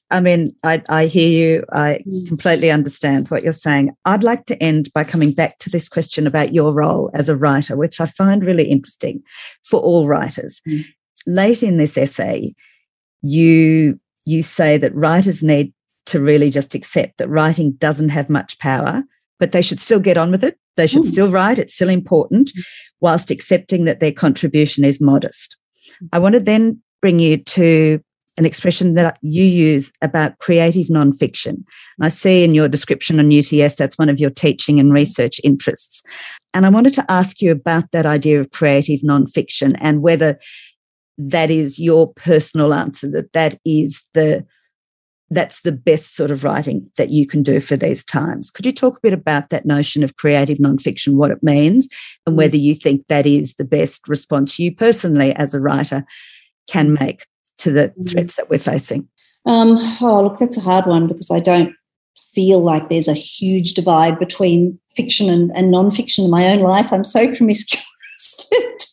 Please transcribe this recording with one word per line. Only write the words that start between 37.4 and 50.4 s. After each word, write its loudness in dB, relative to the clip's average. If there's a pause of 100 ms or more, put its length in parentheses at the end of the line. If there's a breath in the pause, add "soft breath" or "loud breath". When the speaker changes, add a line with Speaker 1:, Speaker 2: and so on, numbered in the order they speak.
Speaker 1:
you 4
about -2
that 0
idea 2
of -6
creative 0
nonfiction 0
and 0
whether 2 (800 loud breath)
that -2
is -2
your 2
personal 0
answer, -6
that -6
that -2
is -2 (120)
the, 0 (880)
that's -4
the -2
best -2
sort -2
of -6
writing -4
that -2
you 2
can -2
do 0
for -4
these -4
times. -6
Could -8
you 0
talk -2
a -20
bit 2
about -4
that -6
notion 0
of -4
creative 0